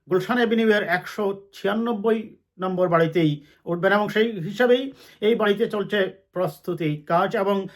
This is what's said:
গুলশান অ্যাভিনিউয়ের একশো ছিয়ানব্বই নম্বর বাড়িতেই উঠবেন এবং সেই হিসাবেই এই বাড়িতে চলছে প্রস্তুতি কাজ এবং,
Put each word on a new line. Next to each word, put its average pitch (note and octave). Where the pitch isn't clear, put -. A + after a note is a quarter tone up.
গুলশান F#3
অ্যাভিনিউয়ের A3
একশো G3
ছিয়ানব্বই A3
নম্বর F3+
বাড়িতেই D#3+
উঠবেন F3
এবং G#3
সেই G#3+
হিসাবেই B3
এই G#3+
বাড়িতে G#3
চলছে G3
প্রস্তুতি D#3+
কাজ F#3
এবং, G3